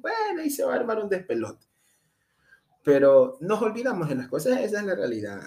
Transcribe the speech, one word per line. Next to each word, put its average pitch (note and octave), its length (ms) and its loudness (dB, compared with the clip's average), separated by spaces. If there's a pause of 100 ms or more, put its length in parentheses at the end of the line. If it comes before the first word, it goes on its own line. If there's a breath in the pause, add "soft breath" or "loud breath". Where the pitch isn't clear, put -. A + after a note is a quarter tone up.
Bueno, G#4+ 400 -4
ahí D4+ 80 -4
se C#4 140 -4
va C4 100 0
a B3 40 0
armar A3 220 -2
un G#3 100 -6
despelote. A#2 560 -6 (1160 soft breath)
Pero C3+ 580 6
nos G#3 200 -2
olvidamos A3 480 -2
de C3 60 -2
las B2+ 120 -6
cosas, B3+ 320 0
esa G#3 200 -2
es G#3 60 -6
la F#3 100 -4
realidad, G#2 520 -6